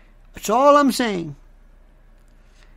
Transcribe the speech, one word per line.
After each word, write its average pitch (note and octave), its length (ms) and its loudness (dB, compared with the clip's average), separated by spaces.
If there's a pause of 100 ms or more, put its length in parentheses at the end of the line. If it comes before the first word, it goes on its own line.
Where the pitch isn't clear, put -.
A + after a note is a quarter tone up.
(340)
That's - 160 -12
all C#4 280 4
I'm C#4+ 140 2
saying. F3+ 440 -6 (1400)